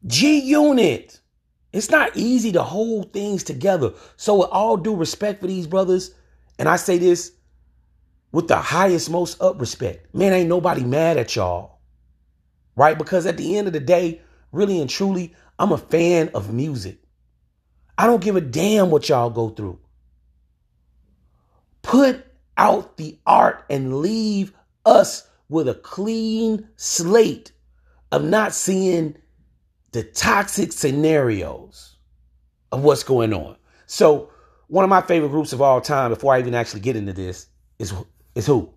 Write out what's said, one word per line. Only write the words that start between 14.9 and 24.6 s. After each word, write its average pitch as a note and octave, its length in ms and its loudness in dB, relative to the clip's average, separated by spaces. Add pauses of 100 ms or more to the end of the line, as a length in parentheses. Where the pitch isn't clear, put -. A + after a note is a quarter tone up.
I'm G3 140 0
a D3+ 80 0
fan E3+ 560 2
of G#2 180 -6
music. A#2+ 460 -8 (1000)
I G3 80 2
don't A#3 160 4
give G3 140 0
a F3+ 60 2
damn F3+ 500 2
what D3 180 0
y'all A#2+ 220 2
go A2+ 180 -4
through. G2+ 300 -10 (2000)
Put B3+ 420 2 (320)
out - 420 0
the D#3 280 -14
art - 440 4
and C3+ 300 -4
leave G#3 540 -2 (320)